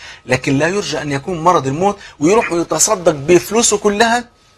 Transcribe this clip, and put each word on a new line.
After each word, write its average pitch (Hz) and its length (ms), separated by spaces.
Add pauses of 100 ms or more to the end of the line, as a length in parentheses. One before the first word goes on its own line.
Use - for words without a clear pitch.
(260)
لكن 131 320
لا 151 100
يرجى 170 340
أن 147 100
يكون 156 320
مرض 165 240
الموت، 180 300 (220)
ويروح 175 320
ويتصدق 170 600
بفلوسه 175 680
كلها 226 480 (320)